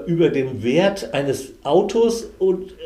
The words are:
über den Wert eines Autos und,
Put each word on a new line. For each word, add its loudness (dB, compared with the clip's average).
über 4
den -2
Wert 0
eines -4
Autos 2
und, 0